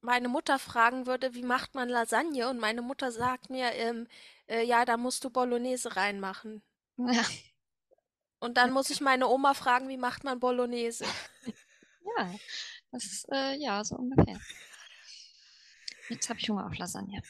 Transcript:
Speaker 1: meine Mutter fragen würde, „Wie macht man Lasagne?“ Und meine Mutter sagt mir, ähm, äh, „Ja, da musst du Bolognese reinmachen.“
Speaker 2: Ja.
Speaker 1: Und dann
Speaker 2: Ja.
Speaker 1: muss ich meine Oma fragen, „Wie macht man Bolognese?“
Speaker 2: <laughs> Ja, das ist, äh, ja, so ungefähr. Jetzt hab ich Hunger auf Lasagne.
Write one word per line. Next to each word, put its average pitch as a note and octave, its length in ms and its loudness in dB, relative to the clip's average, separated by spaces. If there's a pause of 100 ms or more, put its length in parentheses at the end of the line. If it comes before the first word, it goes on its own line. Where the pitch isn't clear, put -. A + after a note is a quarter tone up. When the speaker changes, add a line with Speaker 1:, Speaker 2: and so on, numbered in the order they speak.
Speaker 1:
meine B3 280 2
Mutter C4+ 300 2
fragen A#3+ 480 2
würde, B3+ 280 -2
„Wie B3 80 -12
macht B3 320 -2
man B3+ 140 -2
Lasagne?“ B3 600 0
Und B3+ 120 -2
meine A3+ 220 0
Mutter C4 300 -4
sagt B3 380 -2
mir, B3+ 240 -2
ähm, A#3 320 -4 (420)
äh, A3+ 160 0
„Ja, A#3+ 200 6
da A#3+ 120 2
musst B3 280 -2
du B3+ 60 -4
Bolognese B3 640 0
reinmachen.“ G3+ 680 -4 (360)
Speaker 2:
Ja. B3 260 2 (1120)
Speaker 1:
Und A#3+ 180 -4
dann B3 140 8
Speaker 2:
Ja. - 20 0
Speaker 1:
muss C4+ 160 2
ich D4 140 -4
meine C4 260 4
Oma C4+ 240 6
fragen, C4 380 2
„Wie C4 80 -8
macht B3 260 -4
man B3+ 160 -4
Bolognese?“ A#3+ 640 0
Speaker 2:
<laughs> - 320 -6 (840)
Ja, F#3+ 220 -4 (520)
das B3 140 -8
ist, - 260 -10
äh, C4+ 240 -2
ja, G#3+ 280 -2
so - 120 -8
ungefähr. B3+ 440 4 (1700)
Jetzt - 200 -6
hab A#3 100 -6
ich - 120 -6
Hunger G3+ 160 -2
auf - 120 -8
Lasagne. G3 520 -8